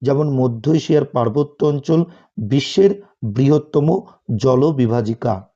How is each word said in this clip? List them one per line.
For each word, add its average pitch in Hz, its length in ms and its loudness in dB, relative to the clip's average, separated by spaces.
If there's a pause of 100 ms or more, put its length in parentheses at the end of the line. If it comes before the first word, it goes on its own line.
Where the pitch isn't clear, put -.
যেমন 139 200 0 (140)
মধ্য 117 240 -2 (140)
এশিয়ার 147 360 0
পার্বত্য 113 520 -2
অঞ্চল 151 340 0 (500)
বিশ্বের 190 400 2 (440)
বৃহত্তম 143 540 2 (540)
জলবিভাজিকা। 123 920 0 (220)